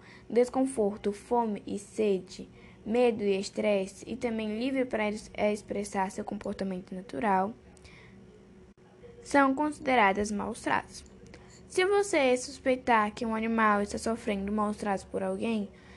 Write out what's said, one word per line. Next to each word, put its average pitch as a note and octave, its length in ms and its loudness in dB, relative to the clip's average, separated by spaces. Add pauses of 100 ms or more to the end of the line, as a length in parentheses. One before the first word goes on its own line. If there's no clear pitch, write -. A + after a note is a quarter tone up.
(300)
desconforto, A3+ 840 2
fome A3+ 520 -2
e G3 140 -6
sede, G3 720 -2 (360)
medo A3+ 380 2
e G3 160 2
estresse, G3+ 680 0
e E3+ 120 -8
também A3 420 -4
livre C4 240 0
para G#3+ 240 0
es-, G#3 260 -6
é, G#3 200 2
expressar G3+ 580 -4
seu G#3 140 -8
comportamento G3 680 -6
natural, F#3+ 600 0 (1700)
são C#4 320 4
consideradas B3 760 2
maus G3+ 300 -6
tratos. - 440 -4 (600)
Se F#4 200 0
você F4 500 4
suspeitar B3+ 800 2
que A#3+ 120 -6
um A3 80 -2
animal A3 480 2
está G#3 160 -4
sofrendo G#3+ 540 -2
maus G#3 240 0
tratos G3+ 300 -2
por F#3+ 180 -4
alguém, G#3 460 -2 (280)